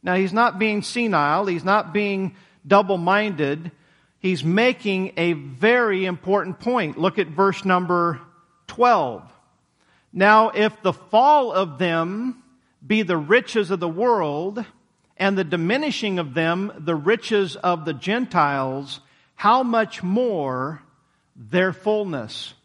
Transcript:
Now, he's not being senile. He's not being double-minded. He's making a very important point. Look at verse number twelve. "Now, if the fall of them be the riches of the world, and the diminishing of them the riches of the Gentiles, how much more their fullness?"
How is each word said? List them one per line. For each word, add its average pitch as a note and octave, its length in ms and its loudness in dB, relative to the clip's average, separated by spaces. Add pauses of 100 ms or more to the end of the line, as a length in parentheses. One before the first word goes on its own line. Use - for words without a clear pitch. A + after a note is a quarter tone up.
Now, F3+ 140 -2
he's F#3+ 160 0
not A3 260 2
being G#3+ 260 -2
senile. F#3 640 0
He's E3+ 180 -4
not G3 260 0
being G3 460 -4 (280)
double-minded. F3+ 1080 0 (460)
He's F#3 220 -2
making F#3+ 760 0
a E3+ 160 0
very F#3+ 720 0
important F#3 560 -2
point. A3+ 360 -2
Look E3+ 220 0
at F3 80 0
verse F#3 380 0
number F3 560 0 (460)
twelve. F3+ 560 2 (920)
"Now, G#3+ 360 6
if G#3+ 320 0
the F#3 120 2
fall C4 580 4
of D#3+ 280 -2
them F#3 600 -2 (440)
be G#3+ 160 0
the F3 160 0
riches F#3 540 0
of F#3 100 -2
the F3 80 -2
world, F#3+ 760 -2 (540)
and G3 200 0
the F#3+ 60 0
diminishing F#3+ 760 -2
of D3 140 -6
them E3+ 440 -2
the E3 180 -4
riches F#3+ 640 0
of E3+ 260 -2
the D#3+ 100 -6
Gentiles, C#3 1080 -2 (340)
how B3 280 4
much A3+ 380 -2
more E3 800 -2 (540)
their E3 380 0
fullness?" G3 800 -6 (120)